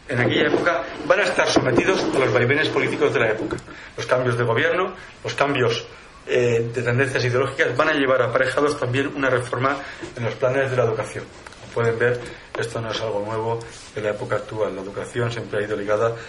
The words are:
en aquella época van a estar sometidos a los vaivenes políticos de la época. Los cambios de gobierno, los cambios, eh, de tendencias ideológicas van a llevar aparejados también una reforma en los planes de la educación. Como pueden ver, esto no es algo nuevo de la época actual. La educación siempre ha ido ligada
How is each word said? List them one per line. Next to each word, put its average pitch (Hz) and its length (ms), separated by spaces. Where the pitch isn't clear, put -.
en 127 100
aquella 151 300
época - 340
van 180 140
a 196 40
estar 175 240
sometidos 151 540
a 156 160
los 131 140
vaivenes 135 380
políticos 135 440
de 131 60
la 113 100
época. - 260
Los 120 100
cambios 123 300
de 120 60
gobierno, 165 500
los - 120
cambios, 135 520
eh, 120 480
de 127 80
tendencias 123 420
ideológicas 127 520
van 156 140
a - 20
llevar 131 300
aparejados 135 580
también 135 340
una 139 160
reforma 131 460
en 120 80
los 113 100
planes 131 360
de 123 60
la 123 80
educación. 110 400
Como - 140
pueden 117 240
ver, 120 220
esto 113 220
no 113 120
es 104 80
algo 107 260
nuevo 113 320
de 110 60
la 104 100
época 104 260
actual. 104 400
La 98 60
educación 101 480
siempre 110 280
ha 104 80
ido 107 100
ligada 107 380